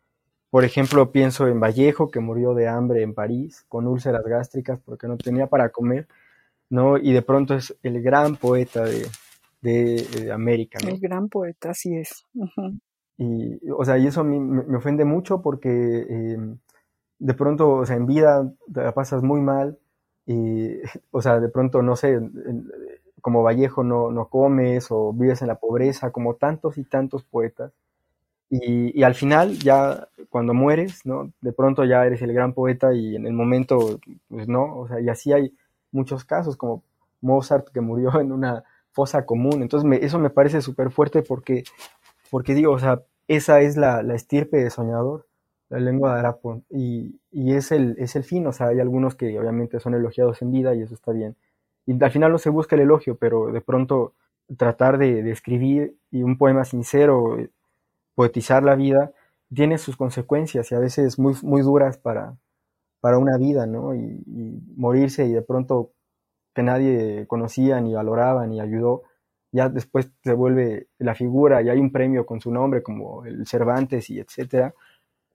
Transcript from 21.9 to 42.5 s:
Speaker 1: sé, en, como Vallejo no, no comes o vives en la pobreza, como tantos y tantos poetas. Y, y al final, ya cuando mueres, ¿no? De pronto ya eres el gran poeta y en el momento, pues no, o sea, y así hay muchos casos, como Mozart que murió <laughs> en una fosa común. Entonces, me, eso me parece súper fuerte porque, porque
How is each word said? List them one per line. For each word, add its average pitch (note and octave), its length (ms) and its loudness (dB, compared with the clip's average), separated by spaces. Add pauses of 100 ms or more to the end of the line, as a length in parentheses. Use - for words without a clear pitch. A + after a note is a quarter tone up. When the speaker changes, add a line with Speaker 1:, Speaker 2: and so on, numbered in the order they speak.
Speaker 1:
sé, C3+ 180 2
en, A#2 560 -6 (500)
como A#2+ 240 2
Vallejo B2+ 400 2
no, A#2+ 280 0
no A#2 180 -6
comes C3 640 2
o A2 200 0
vives B2 300 0
en B2 80 -2
la A2 60 -4
pobreza, B2 560 -2
como A#2+ 240 -4
tantos D3+ 420 -4
y C#3 80 -8
tantos C3+ 380 -4
poetas. A#2 500 -6 (760)
Y, A#2+ 480 -2
y C3 60 4
al B2+ 120 6
final, D#3+ 440 2
ya C#3 480 2 (220)
cuando A#2+ 240 -2
mueres, D#3 520 0
¿no? C#3 360 -8
De B2 100 -6
pronto C3+ 320 2
ya B2 220 4
eres B2 160 0
el A#2+ 100 -2
gran B2 220 0
poeta B2+ 400 2
y A2 220 -2
en A2 100 -8
el A#2 80 -4
momento, A#2+ 640 0 (300)
pues A2+ 180 -10
no, C3 300 -2
o B2 100 -12
sea, A#2+ 140 -6
y A#2+ 80 0
así A#2 240 0
hay C#3 200 2 (380)
muchos C3 320 -4
casos, D#3 320 -4
como A#2 280 -8 (360)
Mozart C3+ 500 0
que B2+ 120 -6
murió A#2+ 360 -2
<laughs> D3+ 40 4
en C#3 100 -4
una C3 320 -4 (280)
fosa C#3 340 -2
común. C3 360 0
Entonces, D3 240 -2
me, C#3+ 120 4
eso D3 220 -2
me D3+ 100 0
parece C#3+ 320 2
súper C3 300 -4
fuerte D3+ 300 2
porque, B2+ 440 -4 (640)
porque C3 240 -2